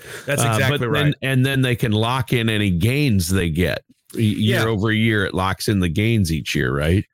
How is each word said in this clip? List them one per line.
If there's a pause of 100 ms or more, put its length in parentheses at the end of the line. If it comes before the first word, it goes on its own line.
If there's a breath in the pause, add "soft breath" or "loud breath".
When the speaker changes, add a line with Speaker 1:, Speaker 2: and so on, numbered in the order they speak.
(240 loud breath)
Speaker 1:
That's
Speaker 2:
Uh,
but
Speaker 1:
exactly
Speaker 2:
then,
Speaker 1:
right.
Speaker 2:
and
then
they
can
lock
in
any
gains
they
get (300)
y-,
year
Speaker 1:
Yeah.
Speaker 2:
over
year.
It
locks
in
the
gains
each
year,
right?